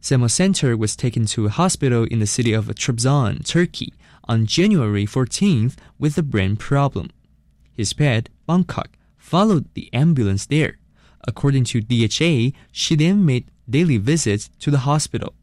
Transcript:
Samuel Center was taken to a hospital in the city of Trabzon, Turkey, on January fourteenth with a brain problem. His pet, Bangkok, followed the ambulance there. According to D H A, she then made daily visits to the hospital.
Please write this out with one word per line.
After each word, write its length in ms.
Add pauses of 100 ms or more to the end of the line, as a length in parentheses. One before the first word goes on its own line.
Samuel 300
Center 460
was 200
taken 300
to 200
a 40
hospital 560
in 120
the 80
city 260
of 220
Trabzon, 720
Turkey, 480 (340)
on 200
January 580
fourteenth 720 (220)
with 180
a 60
brain 340
problem. 540 (640)
His 160
pet, 380 (160)
Bangkok, 420 (300)
followed 560
the 180
ambulance 540
there. 320 (500)
According 380
to 160
D 220
H 180
A, 300 (200)
she 240
then 300
made 180 (240)
daily 300
visits 500 (120)
to 100
the 80
hospital. 640